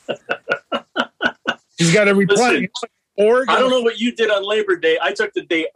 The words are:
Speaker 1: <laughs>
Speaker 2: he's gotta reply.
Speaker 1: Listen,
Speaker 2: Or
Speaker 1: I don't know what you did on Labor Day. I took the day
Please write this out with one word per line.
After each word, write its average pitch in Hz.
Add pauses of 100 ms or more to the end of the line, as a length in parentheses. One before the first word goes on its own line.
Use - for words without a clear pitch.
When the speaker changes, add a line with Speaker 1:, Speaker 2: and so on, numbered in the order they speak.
Speaker 1:
<laughs> -
Speaker 2:
he's 165
gotta 202
reply. 202
Speaker 1:
Listen, 170 (480)
Speaker 2:
Or 233
Speaker 1:
I -
don't 254
know 254
what 226
you 233
did 220
on 196
Labor 208
Day. 160
I 180
took 208
the 170
day 160